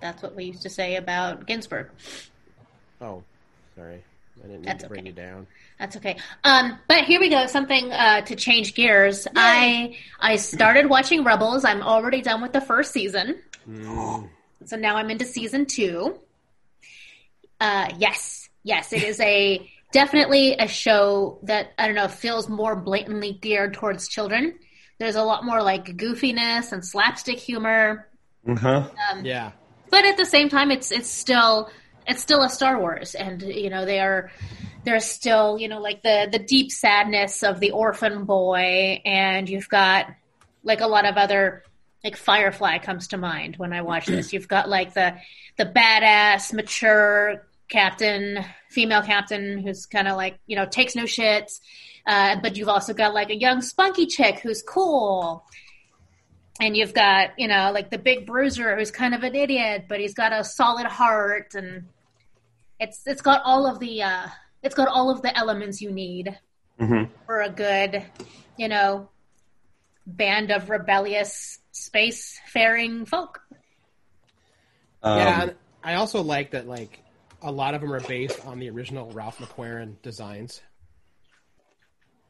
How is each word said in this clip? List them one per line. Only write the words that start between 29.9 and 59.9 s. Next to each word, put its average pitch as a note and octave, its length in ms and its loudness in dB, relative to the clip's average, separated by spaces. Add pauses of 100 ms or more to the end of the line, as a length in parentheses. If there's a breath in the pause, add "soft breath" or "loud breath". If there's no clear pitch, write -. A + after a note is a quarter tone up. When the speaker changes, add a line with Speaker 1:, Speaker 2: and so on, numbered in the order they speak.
Speaker 1:
but G4 160 6
at G4 100 2
the F#4+ 80 2
same D4 240 2
time, C#4+ 220 2
it's, C4 200 -2
it's A#3 200 -6
still, A3+ 600 2 (360 loud breath)
it's B3 160 -4
still C#4+ 200 4
a B3+ 60 4
Star C4 320 0
Wars, E3+ 340 -6
and, F#3+ 280 -8
you G3 260 -6
know, F#3 160 -4
they G3 160 0
are, F#3+ 300 0 (540 loud breath)
there's A3+ 200 2
still, G#3+ 540 2
you A3 100 -6
know, G#3+ 120 -10
like, G#3 220 -6
the, G#3 300 4
the A3 60 0
deep C4+ 340 2
sadness G#3 720 2
of G3 180 0
the G3+ 120 2
orphan G#3 520 0
boy, F#3 800 2
and F#3+ 460 0
you've G3 180 -6
got, G3 380 4 (560)
like, G#3+ 180 0
a A3+ 60 0
lot G#3 180 4
of G3+ 140 2
other, G3 440 2 (400)
like, G#3 140 -8
Firefly G3 640 2
comes F3+ 300 -8
to G3 100 -6
mind E3 400 -8
when F3 160 -8
I F3 80 -6
watch E3+ 240 -4
this. F#3 260 -2
You've F#3+ 160 -8
got, F#3+ 180 2
like, F#3 280 -2
the, F3+ 240 0 (400 loud breath)
the G#3 80 0
badass, G#3+ 880 6
mature G#3 920 2 (220)
captain, G3+ 720 0 (280 loud breath)
female A3 320 2
captain G3+ 560 -2
who's F#3+ 260 -8
kinda, G3 320 -2
like, F#3+ 300 -6
you G#3+ 100 -8
know, G3 80 0
takes B3 320 0
no A#3 60 -4
shits. G#3+ 580 -2 (460 loud breath)
Uh, G3 340 4
but G3+ 160 -4
you've G#3 120 -4
also G3+ 260 0
got, G#3 180 2
like, G#3 180 -2
a G#3+ 60 -4
young B3+ 240 2
spunky F#4 460 0
chick G#3+ 320 2
who's A3 240 -6
cool. G3+ 800 0 (1160 soft breath)
And G#3+ 160 0
you've G#3+ 180 0
got, G3 420 6
you A#3+ 120 -2
know, G3+ 260 2
like, G3+ 160 -6
the A3+ 80 -6
big B3+ 260 0
bruiser A#3 520 0
who's G#3+ 160 -4
kind B3 200 -2
of A#3+ 120 -4
an B3+ 100 -4
idiot, A#3+ 540 -2
but G#3 100 -6